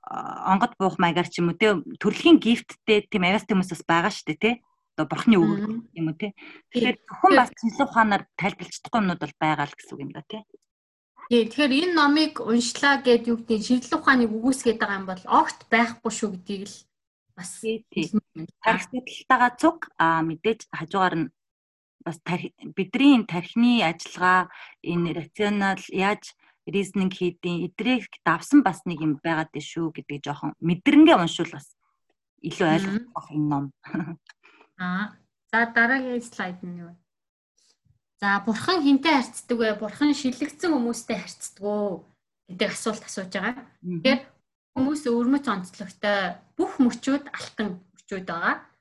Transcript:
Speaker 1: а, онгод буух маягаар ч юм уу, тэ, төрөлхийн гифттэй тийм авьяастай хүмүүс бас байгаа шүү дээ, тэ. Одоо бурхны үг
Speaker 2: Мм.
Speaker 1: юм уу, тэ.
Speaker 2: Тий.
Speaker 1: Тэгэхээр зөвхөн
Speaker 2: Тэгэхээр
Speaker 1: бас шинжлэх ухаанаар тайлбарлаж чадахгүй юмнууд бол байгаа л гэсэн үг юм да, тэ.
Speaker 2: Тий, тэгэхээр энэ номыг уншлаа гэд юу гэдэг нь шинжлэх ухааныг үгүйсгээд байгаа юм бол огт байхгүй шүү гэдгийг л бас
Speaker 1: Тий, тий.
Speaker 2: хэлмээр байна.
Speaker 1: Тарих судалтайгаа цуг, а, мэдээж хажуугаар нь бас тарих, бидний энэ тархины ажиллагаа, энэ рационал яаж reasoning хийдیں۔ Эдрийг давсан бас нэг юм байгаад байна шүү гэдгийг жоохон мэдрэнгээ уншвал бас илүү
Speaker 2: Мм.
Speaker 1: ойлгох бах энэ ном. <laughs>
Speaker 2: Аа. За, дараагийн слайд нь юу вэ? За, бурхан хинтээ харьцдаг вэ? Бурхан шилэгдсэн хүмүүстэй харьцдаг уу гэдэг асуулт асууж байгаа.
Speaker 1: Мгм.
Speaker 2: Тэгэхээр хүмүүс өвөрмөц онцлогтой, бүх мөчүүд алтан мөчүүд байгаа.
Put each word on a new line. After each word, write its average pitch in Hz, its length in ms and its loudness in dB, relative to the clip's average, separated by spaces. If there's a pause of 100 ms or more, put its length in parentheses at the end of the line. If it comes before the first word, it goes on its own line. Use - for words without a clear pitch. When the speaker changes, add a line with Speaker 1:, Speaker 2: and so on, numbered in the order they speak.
Speaker 1:
а, - 480 -6
онгод 196 240 2
буух 190 240 -2
маягаар 175 300 0
ч - 100 -8
юм 170 120 2
уу, 170 40 -6
тэ, 214 200 2 (240)
төрөлхийн 269 420 6
гифттэй 220 640 0
тийм 196 160 0
авьяастай 202 320 2
хүмүүс 185 160 2
бас - 140 -10
байгаа 170 260 2
шүү - 160 -10
дээ, 147 140 -6
тэ. 220 100 4 (460)
Одоо 156 100 -2
бурхны 196 320 4
үг 185 320 2
Speaker 2:
Мм. 233 240 -8
Speaker 1:
юм 165 160 -2
уу, 156 80 -8
тэ. 208 160 -6 (320)
Speaker 2:
Тий. 240 160 -2
Speaker 1:
Тэгэхээр 247 160 0
зөвхөн - 320 2
Speaker 2:
Тэгэхээр - 80 8
Speaker 1:
бас - 160 2
шинжлэх 233 320 -2
ухаанаар 220 360 2 (120)
тайлбарлаж - 400 -8
чадахгүй - 240 -4
юмнууд 185 240 0
бол 147 160 -10
байгаа 151 260 0
л - 140 -18
гэсэн - 160 -18
үг 139 80 -14
юм 139 80 -12
да, 151 160 -14
тэ. 214 120 -12 (920)
Speaker 2:
Тий, 240 160 4
тэгэхээр 269 320 0
энэ 359 160 -2
номыг 302 380 4 (100)
уншлаа 240 560 0
гэд 240 320 4
юу 233 80 0
гэдэг 233 160 -2
нь 208 160 -4
шинжлэх 254 320 0
ухааныг 247 280 4
үгүйсгээд 226 480 0
байгаа 202 200 -4
юм 190 80 -12
бол 185 240 -10
огт 294 280 2 (120)
байхгүй 233 400 0
шүү 214 200 -4
гэдгийг 190 340 -10
л - 100 -18 (640)
бас 180 180 -14
Speaker 1:
Тий, 220 220 -6 (100)
тий. - 160 -4
Speaker 2:
хэлмээр 208 320 -4
байна. 160 240 -12
Speaker 1:
Тарих 220 240 0
судалтайгаа 254 720 -2
цуг, 330 240 2 (160)
а, 165 280 0
мэдээж 165 460 -2
хажуугаар 170 480 -2
нь 165 120 -2 (720)
бас 160 200 -10
тарих, 170 320 -6 (240)
бидний 254 400 2
энэ 214 160 0
тархины 208 480 2
ажиллагаа, 180 720 0 (280)
энэ 170 360 -2
рационал 196 720 -2
яаж 196 500 -4 (320)
reasoning 185 420 -2
хийдیں۔ 175 540 -4
Эдрийг 214 480 -4 (100)
давсан 170 400 4
бас - 220 0
нэг 170 160 -6
юм 156 180 2
байгаад 160 320 -4
байна 143 160 -12
шүү 165 300 -6
гэдгийг 143 260 -12
жоохон 147 380 -8
мэдрэнгээ 285 560 6
уншвал 170 400 -2
бас - 160 -18 (720)
илүү 170 240 -2
Speaker 2:
Мм. 156 80 4
Speaker 1:
ойлгох 196 400 -2
бах - 160 -12
энэ 151 160 -2
ном. 143 180 -2 (180)
<laughs> 156 360 -8 (640)
Speaker 2:
Аа. 185 320 -6 (400)
За, 233 160 2
дараагийн 247 520 0
слайд 180 440 -10
нь 175 160 -12
юу 170 80 -16
вэ? 175 60 -20 (1300)
За, 202 200 2
бурхан 269 400 0
хинтээ 277 320 4
харьцдаг 247 440 -2
вэ? 220 200 2
Бурхан 220 360 0
шилэгдсэн 277 600 -4
хүмүүстэй 233 440 -2
харьцдаг - 480 -14
уу 208 400 -2 (440)
гэдэг 190 200 -2
асуулт 220 360 -6
асууж 190 280 -12
байгаа. 226 320 -6 (160)
Speaker 1:
Мгм. 175 200 -6
Speaker 2:
Тэгэхээр 262 200 2 (560)
хүмүүс 285 320 -2
өвөрмөц 240 400 0
онцлогтой, 202 680 -4 (360)
бүх 370 240 -4
мөчүүд 269 460 0 (100)
алтан - 480 -10 (160)
мөчүүд 190 280 -12
байгаа. 190 300 -4 (260)